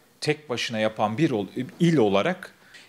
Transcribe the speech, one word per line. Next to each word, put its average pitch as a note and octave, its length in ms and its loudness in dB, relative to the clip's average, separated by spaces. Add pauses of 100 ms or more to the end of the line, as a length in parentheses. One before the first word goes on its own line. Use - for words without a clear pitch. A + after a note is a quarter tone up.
(220)
tek D3+ 280 -4
başına A#2 300 -6
yapan G#2+ 380 -2
bir D3+ 140 2
ol-, G#2 160 -2 (320)
il E3+ 180 4
olarak, G#2+ 560 2 (360)